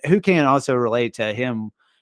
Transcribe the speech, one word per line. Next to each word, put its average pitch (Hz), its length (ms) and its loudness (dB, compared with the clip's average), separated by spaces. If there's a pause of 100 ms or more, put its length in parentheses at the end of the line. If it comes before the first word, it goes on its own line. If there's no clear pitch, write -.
who 185 140 4
can 175 260 2
also 135 280 2
relate 120 400 0
to 107 200 -4
him 113 380 -6 (300)